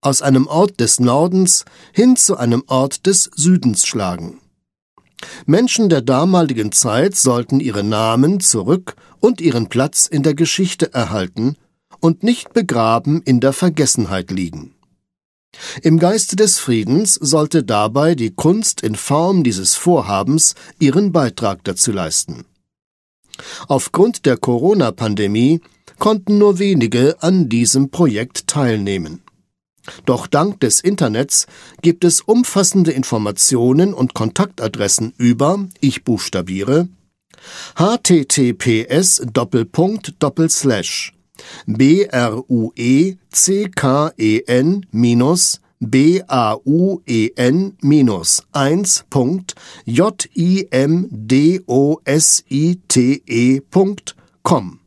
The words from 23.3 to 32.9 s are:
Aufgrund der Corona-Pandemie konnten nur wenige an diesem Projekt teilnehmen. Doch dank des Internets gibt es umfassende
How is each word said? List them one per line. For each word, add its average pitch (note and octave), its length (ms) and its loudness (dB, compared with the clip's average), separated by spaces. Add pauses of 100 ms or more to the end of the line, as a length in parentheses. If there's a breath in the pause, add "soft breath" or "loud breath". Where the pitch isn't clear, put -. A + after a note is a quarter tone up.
Aufgrund - 600 0
der B2 100 2
Corona-Pandemie A#2 1300 0 (360 soft breath)
konnten G#3 380 0
nur G3+ 220 4
wenige C#3+ 640 2
an F3 260 2
diesem A#2+ 420 0
Projekt B2 560 -2
teilnehmen. G2+ 760 -4 (840 loud breath)
Doch B2 220 0
dank F3 340 0
des A#2+ 200 0
Internets C3+ 680 -2 (340 loud breath)
gibt E3+ 240 2
es E3+ 160 2
umfassende G3 720 2